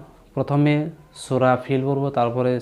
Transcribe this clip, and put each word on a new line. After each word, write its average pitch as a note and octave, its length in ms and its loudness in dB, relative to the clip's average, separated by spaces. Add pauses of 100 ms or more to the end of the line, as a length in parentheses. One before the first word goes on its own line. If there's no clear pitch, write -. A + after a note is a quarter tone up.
(340)
প্রথমে C#3+ 400 2 (500)
সূরা B2+ 280 2 (120)
ফিল C3 240 -2
পড়ব, C#3 160 -2 (140)
তারপরে B2 440 0